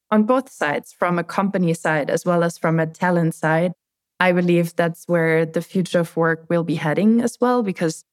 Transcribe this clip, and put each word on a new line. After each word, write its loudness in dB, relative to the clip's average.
on 4
both 0
sides, -6
from -2
a -2
company -2
side -2
as -2
well 2
as -4
from 0
a 0
talent 0
side, 0
I 4
believe 2
that's -4
where 2
the -4
future -2
of -4
work 0
will 0
be -4
heading 2
as -4
well. 2
Because -4